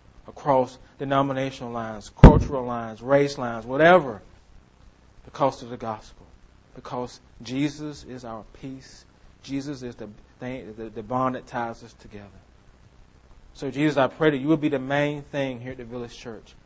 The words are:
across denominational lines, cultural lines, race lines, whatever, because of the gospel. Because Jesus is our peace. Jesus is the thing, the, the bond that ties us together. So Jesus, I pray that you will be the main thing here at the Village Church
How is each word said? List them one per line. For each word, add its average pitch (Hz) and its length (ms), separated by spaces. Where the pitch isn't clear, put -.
across 131 520
denominational 135 760
lines, 110 360
cultural 143 560
lines, 117 380
race 143 340
lines, 117 300
whatever, 139 560
because - 380
of 120 80
the 123 60
gospel. 113 500
Because - 460
Jesus 143 640
is 123 200
our 113 200
peace. 135 440
Jesus 135 400
is 120 140
the 107 120
thing, 123 360
the, 113 120
the 107 140
bond 127 320
that 120 120
ties 117 360
us 113 120
together. 101 320
So 139 160
Jesus, 143 260
I 131 100
pray 156 240
that 139 80
you 135 100
will 160 80
be 147 140
the 139 80
main 143 440
thing 135 380
here 127 120
at 127 60
the 120 60
Village 120 320
Church - 380